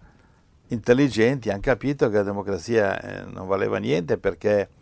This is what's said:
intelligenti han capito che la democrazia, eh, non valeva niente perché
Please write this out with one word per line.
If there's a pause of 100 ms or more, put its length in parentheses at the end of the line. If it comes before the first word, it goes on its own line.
(680)
intelligenti
han
capito
che
la
democrazia,
eh,
non
valeva
niente
perché (120)